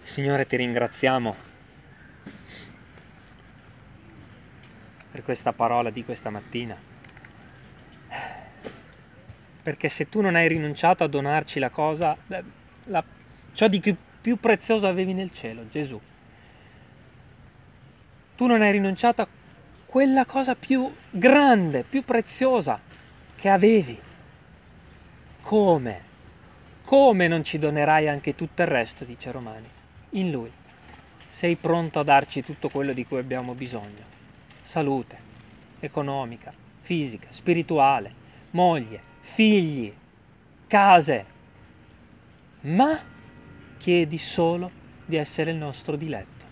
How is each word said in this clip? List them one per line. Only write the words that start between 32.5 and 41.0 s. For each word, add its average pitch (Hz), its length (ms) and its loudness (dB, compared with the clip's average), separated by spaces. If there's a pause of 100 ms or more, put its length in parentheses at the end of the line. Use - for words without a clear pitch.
quello 139 240 -4
di 123 120 -8
cui 135 120 -6
abbiamo 127 340 -8
bisogno. 110 520 -14 (580)
Salute, 139 560 -4 (640)
economica, 139 680 -8 (280)
fisica, 143 500 -6
spirituale, 151 840 0 (380)
moglie, 160 500 0 (180)
figli, 165 720 0 (760)
case. 170 600 6 (1300)